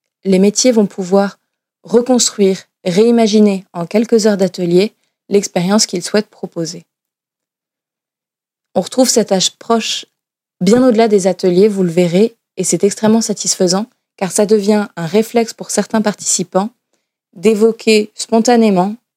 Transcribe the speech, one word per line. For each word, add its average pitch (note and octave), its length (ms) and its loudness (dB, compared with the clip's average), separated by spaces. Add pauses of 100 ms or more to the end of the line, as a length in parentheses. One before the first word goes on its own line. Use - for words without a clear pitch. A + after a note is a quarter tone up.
(240)
les F#3+ 140 2
métiers G#3 340 2
vont A3 140 2
pouvoir G3 540 -2 (420)
reconstruire, A#3 800 0 (240)
réimaginer G#3 880 2
en E3+ 140 -8
quelques A3 400 0
heures G#3 100 0
d'atelier F#3 560 0 (360)
l'expérience G3+ 560 0
qu'ils F3 180 -8
souhaitent - 260 -4
proposer. E3+ 560 -12 (1900)
On F#3+ 60 0
retrouve B3 260 0
cette G#3+ 240 -2
approche - 720 -4 (540)
bien A#3 260 2
au-delà A3+ 220 2
des G3 200 2
ateliers, F#3 420 2
vous G3 120 -4
le F3+ 80 0
verrez, F3+ 460 0 (220)
et F#3 80 -4
c'est - 180 -4
extrêmement G#3+ 380 0
satisfaisant, F#3+ 640 -2 (300)
car F#3 160 -8
ça G#3 120 0
devient G#3 520 0
un E3 80 -6
réflexe A3 480 -2
pour - 180 -14
certains G#3+ 300 -2
participants G3+ 680 -4 (640)
d'évoquer G#3+ 840 0
spontanément A3 800 0 (220)